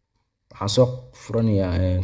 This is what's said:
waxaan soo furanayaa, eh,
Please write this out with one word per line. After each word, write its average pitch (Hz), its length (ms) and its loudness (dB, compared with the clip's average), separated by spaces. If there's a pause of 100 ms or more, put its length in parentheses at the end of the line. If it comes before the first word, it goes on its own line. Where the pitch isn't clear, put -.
(460)
waxaan - 220 -8
soo 127 180 4 (260)
furanayaa, 107 640 -2
eh, 90 280 0